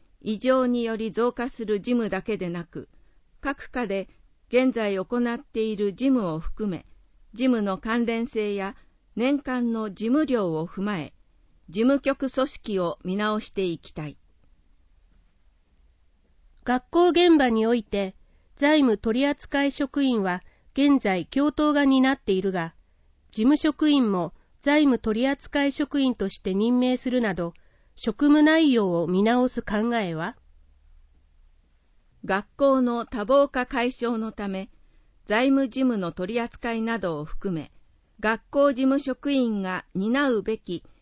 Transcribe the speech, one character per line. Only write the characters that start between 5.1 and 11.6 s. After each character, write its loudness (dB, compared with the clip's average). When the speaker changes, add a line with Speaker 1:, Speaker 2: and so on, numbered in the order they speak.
Speaker 1:
っ -10
て -6
い -2
る -2
事 -2
務 2
を -4
含 -4
め、 -8
事 -4
務 2
の -2
関 -2
連 -2
性 -4
や -6
年 0
間 -4
の -4
事 -8
務 2
量 0
を -4
踏 -10
ま -4
え、 -10